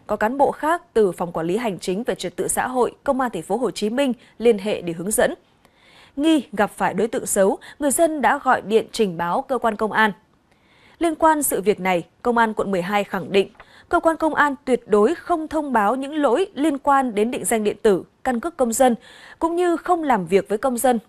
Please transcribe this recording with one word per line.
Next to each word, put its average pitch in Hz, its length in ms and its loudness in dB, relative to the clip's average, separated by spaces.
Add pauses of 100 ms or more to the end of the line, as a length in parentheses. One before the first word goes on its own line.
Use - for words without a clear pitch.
có 214 100 -4
cán 226 220 -2
bộ 277 140 2
khác 339 300 -2 (120)
từ 208 180 4
Phòng 170 200 -6
Quản 165 140 -4
lý 175 100 -2
Hành 226 220 -4
chính 190 260 -6
về 220 100 -4
Trật 180 220 -10
tự - 120 -6
xã - 180 -2
hội 247 260 0 (120)
Công 262 160 0
an 254 100 -2
thành 175 120 -8
phố 190 140 -2
Hồ 240 140 -2
Chí 208 200 -4
Minh 254 220 0 (260)
liên 220 200 4
hệ 196 240 -4
để 170 100 -6
hướng 170 180 -6
dẫn. 247 240 2 (840)
Nghi 302 260 2 (100)
gặp 202 180 0
phải 180 240 -2
đối 196 140 -2
tượng 226 180 -6
xấu, 208 320 2 (200)
người 285 120 0
dân 311 320 2
đã 240 220 2
gọi 254 160 4
điện 214 320 0
trình 190 240 -2
báo 175 260 -2
cơ 262 160 -4
quan 226 180 -2
công 208 160 -4
an. 214 200 4 (840)
Liên 320 160 0
quan 311 280 2
sự - 180 -2
việc 190 200 0
này, 185 260 -2 (160)
Công 240 160 0
an 226 160 2
quận - 160 -4
mười 185 120 0
hai 202 220 -2
khẳng - 280 -6
định, 196 180 2 (380)
cơ 349 120 2
quan 330 160 2
công 311 180 -2
an 285 200 2 (100)
tuyệt 247 220 0
đối 214 280 4
không 320 340 -4
thông 294 240 -4
báo 220 220 2
những 269 200 -6
lỗi 285 400 2
liên 285 240 -2
quan 269 360 0
đến 214 160 0
định 254 140 -8
danh 220 200 -2
điện 208 180 -2
tử, 196 220 2 (200)
căn 247 160 -2
cước 330 160 -8
công 233 160 0
dân, 247 220 4 (440)
cũng 330 180 -2
như 349 200 2
không 339 260 0
làm 233 240 0
việc 180 220 0
với 208 100 -2
công 247 200 -2
dân 247 200 2 (100)